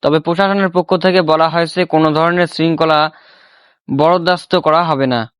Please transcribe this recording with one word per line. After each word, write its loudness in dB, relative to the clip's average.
তবে 0
প্রশাসনের 0
পক্ষ 0
থেকে 2
বলা 2
হয়েছে, -2
কোনো 2
ধরনের 0
শৃঙ্খলা 0
বরদাস্ত 0
করা 2
হবে -2
না। -4